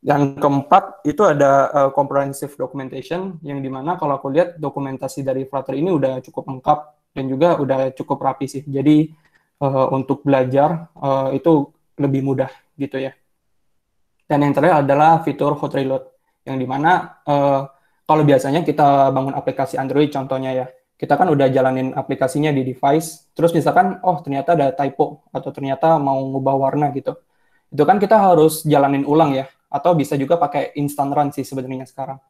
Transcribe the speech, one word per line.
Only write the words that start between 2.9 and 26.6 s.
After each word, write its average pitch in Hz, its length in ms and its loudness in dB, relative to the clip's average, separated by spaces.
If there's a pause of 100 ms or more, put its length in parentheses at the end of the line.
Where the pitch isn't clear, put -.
yang 143 240 -10
dimana 135 320 -6
kalau 143 240 -2
aku 139 80 -6
lihat 170 320 0
dokumentasi 135 640 -6
dari 131 240 -4
Flutter 135 320 -4
ini 180 80 0
udah 135 320 0
cukup - 240 -12
lengkap 143 340 -2 (380)
dan 135 80 -6
juga 139 320 2
udah 135 400 0
cukup 139 240 -6
rapi 135 240 -4
sih. 135 240 -10
Jadi, 151 400 4 (520)
eh, 135 320 2
untuk 135 280 -2
belajar, 139 760 0
eh, 135 460 -2
itu 151 300 2 (260)
lebih 135 240 -2
mudah 131 300 -2 (260)
gitu 135 240 -6
ya. 135 140 -10 (1120)
Dan 147 160 0
yang 143 100 0
terakhir 147 320 4
adalah 156 380 4
fitur 147 340 -2
hot 147 160 -8
reload, 135 300 -2 (400)
yang 135 180 -8
dimana, 147 640 0
eh, 139 380 2 (400)
kalau 156 200 2
biasanya 143 380 2
kita 139 500 4
bangun 135 220 -2
aplikasi 131 460 -6
Android 135 320 0
contohnya 131 400 -6
ya, 127 160 -4 (300)
kita 143 180 0
kan 147 140 2
udah 139 180 2
jalanin 131 460 0
aplikasinya 143 560 -2
di 139 160 0
device, 139 720 -2
terus 165 160 2
misalkan, 175 480 2
oh 185 180 0
ternyata 139 380 -2
ada 135 160 2
typo, 143 560 -4
atau - 240 -10
ternyata 139 480 0
mau 139 260 -2
ngubah 135 300 -2
warna 139 380 0